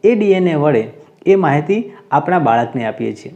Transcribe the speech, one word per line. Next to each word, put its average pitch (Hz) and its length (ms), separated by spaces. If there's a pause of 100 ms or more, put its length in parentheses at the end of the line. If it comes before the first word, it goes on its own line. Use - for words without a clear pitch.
એ 233 120
ડી 208 160
એન 185 160
એ 165 80
વડે 143 320 (380)
એ 190 100
માહિતી 170 560 (200)
આપણા 175 280
બાળકને 120 460
આપીએ 110 280
છીએ. - 220